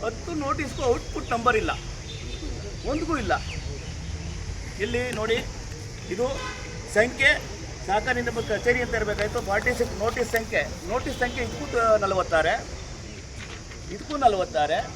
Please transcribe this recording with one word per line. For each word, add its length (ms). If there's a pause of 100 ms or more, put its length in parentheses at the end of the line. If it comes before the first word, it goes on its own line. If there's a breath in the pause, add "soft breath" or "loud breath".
ಹತ್ತು 280 (100)
ನೋಟಿಸ್ಗೂ 480
ಔಟ್‌ಪುಟ್ 440
ನಂಬರ್ 260
ಇಲ್ಲ, 120 (1160)
ಒಂದಿಗೂ 320
ಇಲ್ಲ. 120 (1500)
ಇಲ್ಲಿ 180 (160)
ನೋಡಿ, 200 (760)
ಇದು 120 (680)
ಸಂಖ್ಯೆ 340 (560)
ಸಹಕಾರಿ 400
ನಿಮ್ಮ 240
ಕಚೇರಿ 340
ಅಂತ 160
ಇರಬೇಕಾಯ್ತು. 480
ಫಾರ್ಟಿ 300
ಸಿಕ್ಸ್ 260
ನೋಟಿಸ್ 320
ಸಂಖ್ಯೆ, 260 (300)
ನೋಟಿಸ್ 300
ಸಂಖ್ಯೆ 240
ಇದಕ್ಕೂ 280
ತ-, 140 (160)
ನಲವತ್ತಾರು, 500 (1400)
ಇದಕ್ಕೂ 300
ನಲವತ್ತಾರು 540 (180)